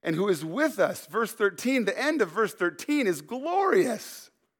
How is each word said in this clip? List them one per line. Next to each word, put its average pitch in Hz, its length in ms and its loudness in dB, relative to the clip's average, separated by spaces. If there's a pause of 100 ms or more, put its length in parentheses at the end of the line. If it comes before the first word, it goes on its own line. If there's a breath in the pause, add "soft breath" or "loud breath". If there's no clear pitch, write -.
and 165 140 -2
who 185 140 2
is 160 160 0
with 214 340 0
us. 175 280 0
Verse 214 260 -2
thirteen, 226 500 2
the 196 180 -2
end 294 200 0
of 180 80 2
verse 196 240 0
thirteen 214 540 0
is 160 140 0
glorious. 269 1120 0 (280)